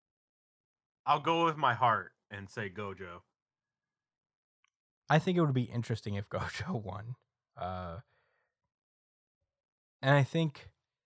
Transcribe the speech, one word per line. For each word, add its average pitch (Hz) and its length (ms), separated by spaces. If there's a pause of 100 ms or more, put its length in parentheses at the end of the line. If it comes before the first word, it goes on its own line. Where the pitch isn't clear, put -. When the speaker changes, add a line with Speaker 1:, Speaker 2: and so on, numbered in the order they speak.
(1040)
Speaker 1:
I'll 147 140
go 165 260
with 156 120
my 135 160
heart 107 400 (180)
and 101 180
say 107 200
Gojo. 92 520 (1900)
Speaker 2:
I 156 100
think 180 180
it 175 40
would 147 120
be 127 100
interesting 113 520
if 101 140
<laughs> - 0
Gojo 104 520
won. 107 340 (420)
Uh, 90 420 (2000)
and 135 140
I 139 80
think, 165 460 (360)